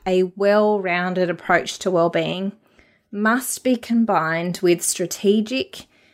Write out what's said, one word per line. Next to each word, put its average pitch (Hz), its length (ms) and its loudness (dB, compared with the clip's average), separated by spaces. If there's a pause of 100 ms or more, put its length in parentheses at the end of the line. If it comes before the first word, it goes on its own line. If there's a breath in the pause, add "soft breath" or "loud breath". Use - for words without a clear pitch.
a 185 160 2
well-rounded 185 1080 0
approach - 500 -2
to 190 120 -4
wellbeing 170 640 0 (580 soft breath)
must 220 520 -2
be 254 120 2
combined 180 880 0
with 175 180 4
strategic 214 1040 -2 (280 soft breath)